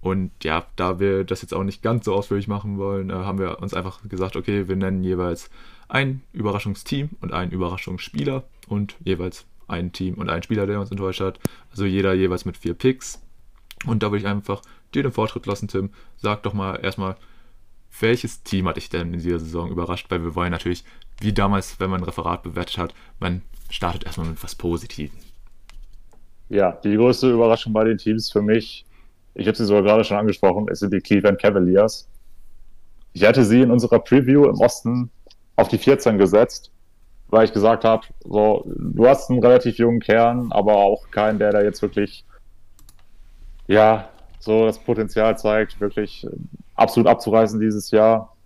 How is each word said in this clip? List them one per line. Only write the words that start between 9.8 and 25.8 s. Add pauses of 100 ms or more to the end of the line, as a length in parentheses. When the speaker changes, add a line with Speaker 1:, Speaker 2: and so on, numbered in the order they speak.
Speaker 1:
Team
und
ein
Spieler,
der
uns
enttäuscht
hat. (320)
Also
jeder
jeweils
mit
vier
Picks. (640)
Und
da
würde
ich
einfach (320)
dir
den
Vortritt
lassen,
Tim. (260)
Sag
doch
mal
erstmal, (840)
welches
Team
hat
dich
denn
in
dieser
Saison
überrascht?
Weil
wir
wollen
natürlich, (380)
wie
damals,
wenn
man
ein
Referat
bewertet
hat, (260)
man (280)
startet
erstmal
mit
was
Positivem. (1300)